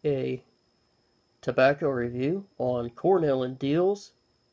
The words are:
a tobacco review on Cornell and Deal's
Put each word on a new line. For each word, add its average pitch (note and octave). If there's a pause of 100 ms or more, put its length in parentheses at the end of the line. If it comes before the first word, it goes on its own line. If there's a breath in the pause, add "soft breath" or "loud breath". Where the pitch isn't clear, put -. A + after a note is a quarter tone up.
a C3 (960)
tobacco C#3+
review B2+ (140)
on B2
Cornell D#3+
and B2+
Deal's F3 (420)